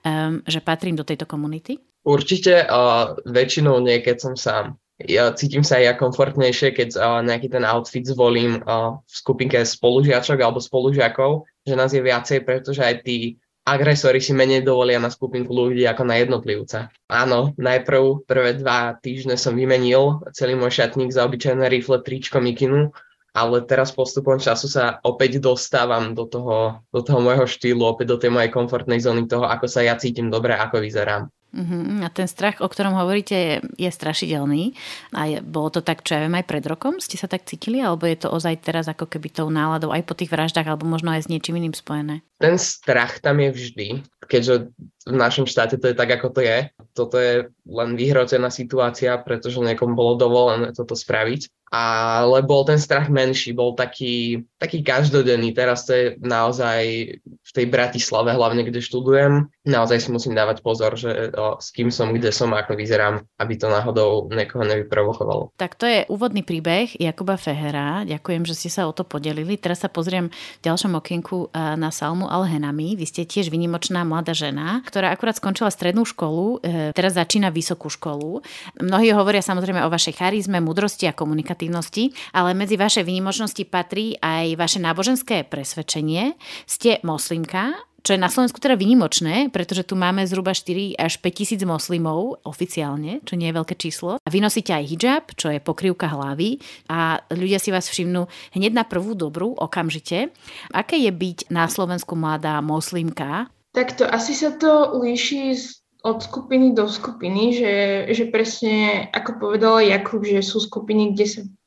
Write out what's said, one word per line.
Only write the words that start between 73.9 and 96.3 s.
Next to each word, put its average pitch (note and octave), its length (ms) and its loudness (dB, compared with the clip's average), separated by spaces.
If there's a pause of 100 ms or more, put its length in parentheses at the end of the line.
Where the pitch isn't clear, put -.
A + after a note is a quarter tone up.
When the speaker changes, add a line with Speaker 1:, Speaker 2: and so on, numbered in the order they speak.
Speaker 1:
mladá E3 320 -2
žena, D#3+ 480 -4
ktorá F#3+ 320 -2
akurát - 240 -4
skončila G3 320 -2
strednú F3+ 320 0
školu, F3+ 560 -2
e, D#3+ 320 -2
teraz F#3 240 0
začína F#3 320 2
vysokú E3 400 -4
školu. D#3 560 -8 (320)
Mnohí G#3+ 400 4
hovoria G3+ 240 4
samozrejme F#3 480 0
o D#3+ 40 0
vašej E3 280 -2
charizme, F#3+ 440 0
múdrosti F3+ 480 0
a - 40 -12
komunikatívnosti, D#3+ 1000 -4 (160)
ale F3+ 240 2
medzi G3+ 240 0
vaše G#3 240 2
výnimočnosti F#3+ 640 -4
patrí G3 560 -4
aj E3 320 -2
vaše E3+ 240 -2
náboženské F#3 640 0
presvedčenie. D#3 960 -4 (240)
Ste - 400 0
moslimka, E3+ 720 -4 (260)
čo G3 160 2
je - 20 0
na F#3+ 140 2
Slovensku B3 240 0
teda - 160 2
výnimočné, G3+ 800 2
pretože F3+ 320 -4
tu - 80 -8
máme F#3+ 320 0
zhruba F#3 320 -2
štyri F#3 400 -6
až E3 240 -2
päť F3+ 240 -2
tisíc G3+ 160 -4
moslimov E3+ 800 -2
oficiálne, D3+ 840 -6
čo - 140 -8
nie E3 160 -2
je E3 80 -2
veľké E3+ 160 -6
číslo. F3 400 -6
A - 160 -10
vy G3 80 2
nosíte G#3 320 0
aj D3 160 -2
hijab, A#3+ 340 0 (140)
čo D3+ 160 -2
je C#3+ 80 -4
pokrývka F3 480 -2
hlavy D3 480 -4 (320)